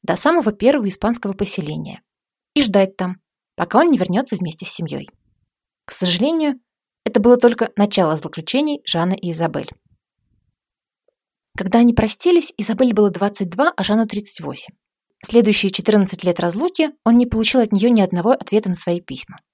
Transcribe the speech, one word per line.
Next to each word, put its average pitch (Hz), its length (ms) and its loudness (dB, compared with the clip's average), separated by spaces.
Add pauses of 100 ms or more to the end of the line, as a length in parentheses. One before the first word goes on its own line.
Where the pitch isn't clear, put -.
до - 120 -2
самого 277 380 2
первого 254 360 0
испанского 208 440 -4
поселения, 160 680 -8 (520)
и 294 80 2
ждать 196 340 4
там, 185 200 -6 (400)
пока 180 240 2
он 339 80 4
не 269 100 4
вернется 190 380 -2
вместе 175 280 -8
с - 60 -8
семьей. 147 380 -10 (760)
К - 80 -14
сожалению, 277 680 -2 (440)
это 214 140 0
было 240 180 6
только 240 400 2
начало 190 400 2
злоключений 269 680 -4
Жана 175 280 0
и 170 180 -6
Изабель. 160 400 -4 (1800)
Когда 190 240 2
они 233 140 6
простились, 320 600 0
Изабель 226 360 0
было 208 180 4
двадцать 196 400 -4
два, 285 260 -2
а 196 60 -4
Жану 214 240 0
тридцать - 340 -10
восемь. 143 340 -12 (500)
Следующие 208 480 2
четырнадцать 196 500 0
лет 175 160 -2
разлуки 285 520 -2 (140)
он 233 120 6
не 240 100 4
получил 226 340 0
от 214 120 0
нее 208 160 2
ни 226 120 4
одного 180 300 0
ответа 208 380 -2
на 175 80 -4
свои 175 240 -4
письма. - 400 -16 (140)